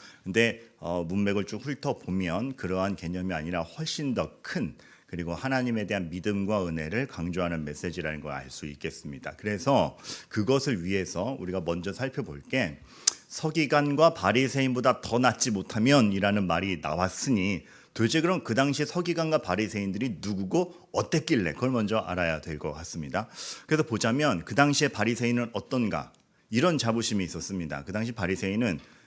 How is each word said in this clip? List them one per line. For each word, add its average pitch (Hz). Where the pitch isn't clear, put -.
근데, 110
어, 87
문맥을 98
쭉 104
훑어보면 117
그러한 92
개념이 90
아니라 82
훨씬 151
더 90
큰, 104
그리고 85
하나님에 123
대한 92
믿음과 98
은혜를 82
강조하는 85
메시지라는 78
걸 73
알 67
수 -
있겠습니다. 71
그래서 104
그것을 117
위해서 95
우리가 92
먼저 85
살펴볼 95
게 101
"서기관과 151
바리새인보다 127
더 117
낫지 127
못하면"이라는 101
말이 87
나왔으니 90
도대체 117
그럼 175
그 113
당시 139
서기관과 165
바리새인들이 101
누구고 104
어땠길래, 143
그걸 131
먼저 110
알아야 87
될 78
것 78
같습니다. 82
그래서 156
보자면 117
그 104
당시에 143
바리새인은 120
어떤가? 98
이런 151
자부심이 113
있었습니다. 78
그 95
당시 110
바리새인은 98